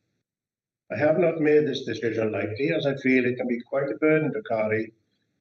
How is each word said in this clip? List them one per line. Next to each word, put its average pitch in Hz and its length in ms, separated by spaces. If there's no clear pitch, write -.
I 104 60
have 151 220
not 165 220
made 151 260
this 127 180
decision 110 480
lightly, 107 380
as 151 160
I 139 100
feel 131 300
it 123 100
can 113 100
be 120 140
quite - 300
a - 80
burden 156 340
to 110 100
carry. 110 520